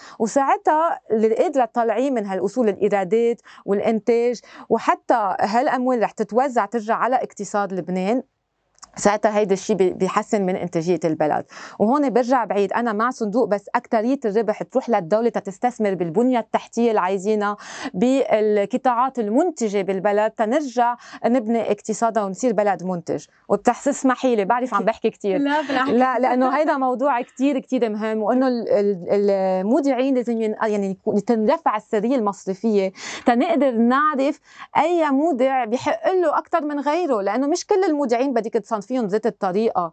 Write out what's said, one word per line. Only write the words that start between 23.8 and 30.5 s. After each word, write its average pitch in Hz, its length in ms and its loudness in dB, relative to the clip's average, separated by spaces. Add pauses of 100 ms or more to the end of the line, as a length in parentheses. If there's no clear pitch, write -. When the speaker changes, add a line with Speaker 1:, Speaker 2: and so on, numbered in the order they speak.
Speaker 1:
اسمحي 254 480 2
لي، 202 100 0
بعرف 240 280 0
عم 196 100 0
بحكي 214 260 0
كتير. 190 280 -2
Speaker 2:
لا، 285 240 0
بالعكس. 262 280 -2
Speaker 1:
لا، 247 300 2
لأنه 254 380 2
هيدا 302 200 2
موضوع 254 440 0
كتير، 269 380 -2
كتير 233 300 -2
مهم، 214 340 -4
وإنه 254 240 2
ال-، 240 220 -2
ال-، 202 300 2 (100)
المودعين 202 1040 2
لازم 233 260 -2
ين-، 214 220 -2